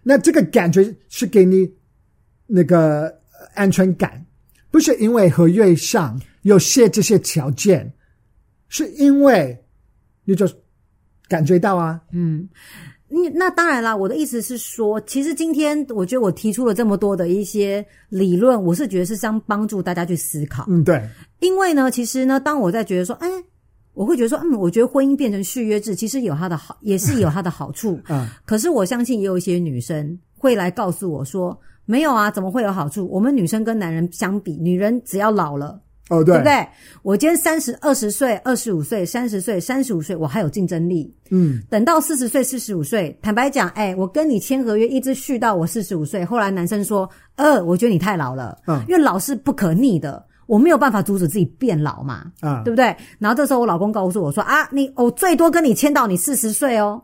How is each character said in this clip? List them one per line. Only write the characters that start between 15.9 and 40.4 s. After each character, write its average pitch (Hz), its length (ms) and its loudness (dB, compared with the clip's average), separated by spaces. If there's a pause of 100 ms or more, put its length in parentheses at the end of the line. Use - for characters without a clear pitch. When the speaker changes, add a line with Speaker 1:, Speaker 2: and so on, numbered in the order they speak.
Speaker 2:
觉 185 120 -4
得 254 60 0
我 214 100 2
提 214 200 -4
出 247 140 -2
了 220 80 2
这 233 100 0
么 202 140 2
多 202 180 0
的 175 120 -2
一 196 160 0
些 202 420 -4 (240)
理 185 260 0
论， 233 280 4
我 170 100 0
是 240 140 -4
觉 185 100 -4
得 180 80 0
是 214 100 -6
想 220 260 -4
帮 214 260 -2
助 202 160 -6
大 180 100 -4
家 175 100 -4
去 175 120 -2
思 151 300 -6
考。 123 220 -10
Speaker 1:
嗯， 175 160 4
对。 135 240 2 (340)
Speaker 2:
因 370 160 2
为 359 180 2
呢， 262 160 2
其 247 120 -4
实 262 220 -2
呢， 269 140 2
当 294 200 -2
我 180 120 0
在 220 120 -2
觉 185 140 -2
得 180 80 0
说， 240 120 -8
哎， 339 100 -6 (680)
我 196 120 -4
会 339 100 2
觉 240 80 0
得 226 60 0
说， 294 140 -2
嗯， 294 140 2
我 180 120 0
觉 196 100 0
得 240 80 4
婚 269 180 2
姻 277 100 2
变 269 160 -2
成 196 120 -4
续 233 220 -6
约 214 140 0
制， 214 140 -6
其 220 140 -6
实 269 140 -4
有 190 120 -4
它 170 140 -4
的 175 80 -4
好， - 260 -14
也 196 160 -2
是 214 220 0
有 175 100 2
它 180 120 -2
的 175 100 -4
好 139 200 -12
处。 180 320 -6
Speaker 1:
<laughs> - 60 -20
嗯。 131 180 -4 (180)
Speaker 2:
可 214 120 -2
是 277 120 -2
我 220 160 2
相 240 180 -4
信 233 160 -2
也 196 60 -2
有 185 120 -2
一 175 40 -2
些 175 180 -2
女 139 220 -4
生 151 360 -8 (200)
会 254 180 2
来 180 160 -2
告 196 180 -4
诉 175 220 -6
我 143 140 -6
说， 185 340 -6 (260)
没 247 160 0
有 302 120 0
啊， 214 180 0
怎 214 100 -6
么 185 80 -4
会 233 140 -2
有 202 80 0
好 170 160 -4
处？ 185 240 -6
我 185 80 -2
们 269 160 2
女 196 100 2
生 220 180 -2
跟 226 140 -2
男 170 160 -4
人 165 180 -2
相 202 280 -4
比， 175 220 -8
女 180 160 0
人 226 260 0
只 185 140 -8
要 208 120 0
老 160 280 0
了， 143 220 -10 (300)
Speaker 1:
哦， 165 140 4
对。 175 120 6
Speaker 2:
对 - 20 6
不 135 60 4
对？ 277 240 4 (360)
我 202 140 0
今 294 100 2
天 339 80 4
三 320 240 0
十， - 220 -6
二 285 120 2
十 214 160 -2
岁、 233 280 -2
二 254 180 -2
十 220 160 -6
五 160 100 -2
岁、 185 240 -4
三 240 220 -6
十 202 140 -4
岁、 190 180 -4
三 254 240 -4
十 247 100 -4
五 165 80 -2
岁， 175 140 -6
我 156 100 -4
还 147 140 -4
有 160 100 -2